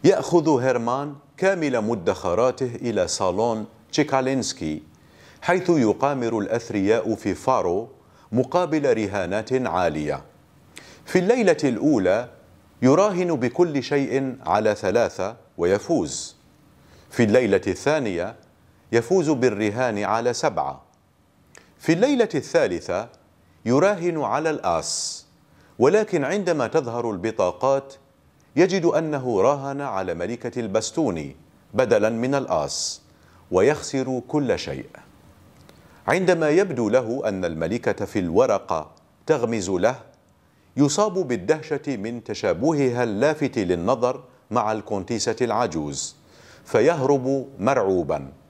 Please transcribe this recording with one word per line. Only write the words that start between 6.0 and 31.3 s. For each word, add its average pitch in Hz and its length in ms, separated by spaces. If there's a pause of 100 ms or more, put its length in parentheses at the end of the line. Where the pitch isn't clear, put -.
الأثرياء 104 760
في 98 200
فارو 101 540 (440)
مقابل 143 640
رهانات 101 560
عالية. 80 720 (840)
في - 140
الليلة 190 460
الأولى 117 640 (540)
يراهن 175 540
بكل 139 460
شيء 135 540 (100)
على 104 280
ثلاثة 101 640 (220)
ويفوز. 104 800 (720)
في - 120
الليلة 104 440
الثانية 104 680 (560)
يفوز 151 380
بالرهان 113 680
على 113 340
سبعة. 71 500 (960)
في - 140
الليلة 233 420
الثالثة 107 720 (580)
يراهن 170 560
على 139 280
الآس، - 720 (540)
ولكن 175 460
عندما 170 420
تظهر 117 440
البطاقات 107 840 (640)
يجد 180 280
أنه 143 560
راهن 139 400
على 95 340
ملكة 113 460
البستوني 101 760 (380)